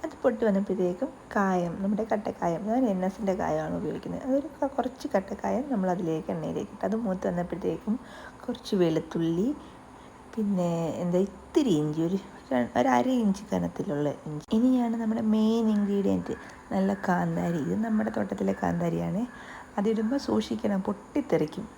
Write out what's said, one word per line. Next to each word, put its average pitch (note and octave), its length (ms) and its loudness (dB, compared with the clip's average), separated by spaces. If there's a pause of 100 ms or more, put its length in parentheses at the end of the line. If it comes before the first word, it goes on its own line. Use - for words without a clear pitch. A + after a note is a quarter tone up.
അത് D#4+ 180 -6
പൊട്ടി A3+ 260 2
വന്നപ്പോഴത്തേക്കും F#3+ 600 2 (240)
കായം, F#3 480 2
നമ്മുടെ G3+ 300 0
കട്ടക്കായം, G3+ 560 -2
ഞാൻ A#3+ 240 2
എൻ F#3 160 0
എസിൻ്റെ F#3+ 340 0
കായമാണ് D#3 380 -2
ഉപയോഗിക്കുന്നത്. - 480 -6
അതൊരു C#4 220 0 (100)
ക-, C#4 160 0
കുറച്ച് B3+ 400 -4
കട്ടക്കായം G3+ 580 -2
നമ്മൾ F#3+ 200 0
അതിലേക്ക്, D#3+ 400 -2
എണ്ണയിലേക്ക് D#3+ 420 -6
ഇട്ട് - 140 -6
അത് G#3 60 -2 (100)
മൂത്ത് F#3 240 -2
വന്നപ്പോഴത്തേക്കും F3+ 640 -2 (480)
കുറച്ച് - 400 -4
വെളുത്തുള്ളി, E3 640 2 (880)
പിന്നെ G3+ 340 0 (340)
എന്താ F3 240 4
ഇത്തിരി - 540 2
ഇഞ്ചി, D3+ 280 0
ഒരു F#3+ 100 0 (320)
ര-, B2 200 2 (100)
ഒരു C4 160 6
അര A#3+ 100 4 (160)
ഇഞ്ച് G3 280 2
കനത്തിലുള്ള F3 580 0 (200)
ഇഞ്ചി. D3+ 180 -8 (120)
ഇനിയാണ് A#3+ 420 4
നമ്മുടെ A3+ 240 0 (100)
മെയിൻ A3 400 4
ഇൻഗ്രീഡിയൻറ്റ്, G3 640 2 (380)
നല്ല G3 180 4 (160)
കാന്താരി. E3+ 580 2
ഇത് F#3+ 200 0
നമ്മുടെ A3 320 0
തോട്ടത്തിലെ G2 440 0
കാന്താരിയാണ്. E2+ 600 0 (560)
അതിടുമ്പോൾ A3 480 2
സൂക്ഷിക്കണം, G#3+ 600 0
പൊട്ടിത്തെറിക്കും. - 800 -2 (100)